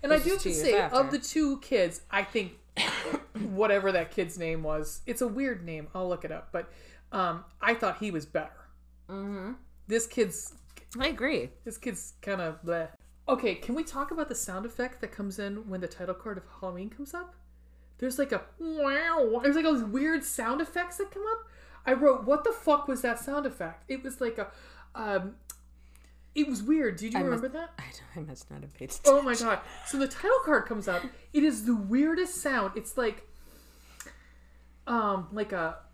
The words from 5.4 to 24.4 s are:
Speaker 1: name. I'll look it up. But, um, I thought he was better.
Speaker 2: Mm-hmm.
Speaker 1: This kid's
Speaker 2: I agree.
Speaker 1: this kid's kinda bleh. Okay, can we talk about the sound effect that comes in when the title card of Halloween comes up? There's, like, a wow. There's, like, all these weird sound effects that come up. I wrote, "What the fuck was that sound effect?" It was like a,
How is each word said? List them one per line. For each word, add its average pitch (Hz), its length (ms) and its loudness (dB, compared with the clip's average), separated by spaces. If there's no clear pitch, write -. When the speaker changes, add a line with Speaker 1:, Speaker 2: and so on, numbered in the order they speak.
Speaker 1:
name. 156 300 -8
I'll 185 140 -2
look 175 180 -2
it 156 60 -6
up. 165 200 -10
But, 175 180 -4
um, 175 340 0
I 220 120 4
thought 214 240 0
he 214 120 -2
was 156 160 -4
better. - 420 -4
Speaker 2:
Mm-hmm. 196 440 -8
Speaker 1:
This 226 200 0
kid's - 460 -2
Speaker 2:
I 269 100 2
agree. 226 440 0
Speaker 1:
this 226 140 -10
kid's - 420 -8
kinda 175 420 -4
bleh. 165 280 -2
Okay, 247 260 2
can 233 200 -4
we 320 80 -2
talk 285 280 -4
about 311 180 -2
the 240 60 -6
sound 190 320 -6
effect 247 340 -6
that 214 100 -8
comes 202 280 -8
in 208 320 -6
when 185 100 -6
the 175 80 -6
title 180 260 -6
card 202 220 -8
of 180 80 -12
Halloween 185 300 -8
comes 285 240 -12
up? 359 200 -10
There's, 254 200 -2
like, 277 140 2
a 196 120 -2
wow. 302 840 2
There's, 285 140 6
like, 320 80 2
all 320 80 6
these 233 120 2
weird 269 380 0
sound 247 380 -2
effects 349 380 -4
that 392 120 -4
come 392 160 -8
up. 453 220 -4
I 254 40 6
wrote, 254 320 6
"What 294 180 4
the 453 80 4
fuck 381 380 4
was 254 140 -2
that 233 180 0
sound 285 260 -2
effect?" 170 400 -8
It 262 160 -6
was 262 180 -10
like 233 180 -2
a, 202 120 -6